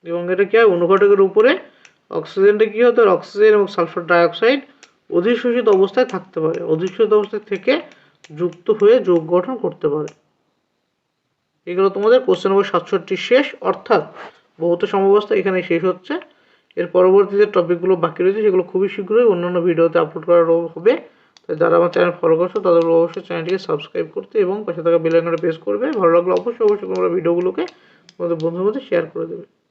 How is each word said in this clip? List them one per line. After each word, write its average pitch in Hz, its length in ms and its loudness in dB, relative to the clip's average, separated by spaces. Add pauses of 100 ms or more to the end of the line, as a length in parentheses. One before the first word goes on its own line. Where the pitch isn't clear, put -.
এবং 175 280 -6
এটা 190 120 0
কি 196 140 0
হয়? 233 80 6
অনুঘটকের 190 560 4
উপরে 214 380 2 (500)
অক্সিজেনটা 208 560 0
কি 214 180 -2
হতো? 233 260 4
অক্সিজেন 202 440 2
এবং 196 140 2
সালফার 170 400 -6
ডাইঅক্সাইড 175 540 2 (520)
অধিশোষিত 233 540 0
অবস্থায় 196 380 2
থাকতে 185 340 -10
পারে, 160 240 -4
অধিশোষিত 185 500 -2
অবস্থায় 208 280 0
থেকে 247 400 -2 (560)
যুক্ত 175 320 -6
হয়ে 214 300 4
যোগ 175 280 0
গঠন 180 300 -2
করতে - 300 -6
পারে। 147 200 -4 (1600)
এগুলো 185 240 -2
তোমাদের 208 300 2
কোশ্চেন 190 320 0
নম্বর 196 120 2
সাতষট্টি 180 540 -4
শেষ, - 440 0
অর্থাৎ - 520 -2 (460)
ভৌত 175 260 -2
সমবস্থা 202 500 0
এখানে 185 280 -2
শেষ 170 200 -2
হচ্ছে। 180 360 -4 (560)
এর 175 120 -4
পরবর্তী 190 500 4
যে 208 80 6
টপিকগুলো 180 500 0
বাকি 165 280 -4
রয়েছে 196 180 0
সেগুলো 185 220 2
খুবই 190 260 -4
শীঘ্রই 214 340 -2
অন্যান্য 175 380 0
ভিডিওতে 165 380 0
আপলোড 160 260 -4
করা 170 200 4
হবে। 165 520 0 (500)
তাই 165 80 -6
যারা 165 220 2
আমার 175 120 2
চ্যানেল 175 220 0
ফলো 165 260 0
করছো 180 220 -2
তাদের 170 260 2
অবশ্যই 165 360 0
চ্যানেলটিকে 175 360 -6
সাবস্ক্রাইব 165 560 -8
করতে - 260 -6
এবং 202 260 -2
পাশে 165 180 -8
থাকা 170 140 2
বেল 165 180 0
আইকনটা 165 220 0
প্রেস 160 200 -4
করবে। 208 340 -4
ভালো 185 200 2
লাগলে 175 220 2
অবশ্যই, 226 320 -4
অবশ্যই 202 300 -2
তোমরা 185 140 -2
ভিডিওগুলোকে 175 560 -2 (420)
তোমাদের 170 280 -6
বন্ধুদের 170 260 -6
মধ্যে 214 180 -2
শেয়ার 170 260 -4
করে 165 220 -10
দেবে। - 340 -16 (100)